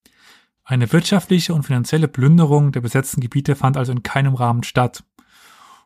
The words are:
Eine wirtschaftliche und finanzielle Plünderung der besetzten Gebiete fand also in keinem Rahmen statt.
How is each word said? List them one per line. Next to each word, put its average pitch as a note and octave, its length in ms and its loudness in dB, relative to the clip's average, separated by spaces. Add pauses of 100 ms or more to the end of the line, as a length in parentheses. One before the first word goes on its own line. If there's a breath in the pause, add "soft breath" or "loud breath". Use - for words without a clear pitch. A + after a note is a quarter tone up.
(640 soft breath)
Eine B2 300 -2
wirtschaftliche F3 640 0
und D3 100 -2
finanzielle C#3 420 0
Plünderung D3 640 4
der C3+ 100 -4
besetzten C3 400 -4
Gebiete C#3 360 -2
fand C3+ 200 0
also C3 140 -4
in B2 140 -4
keinem C3+ 300 0
Rahmen A#2+ 280 0
statt. - 420 -2 (800 soft breath)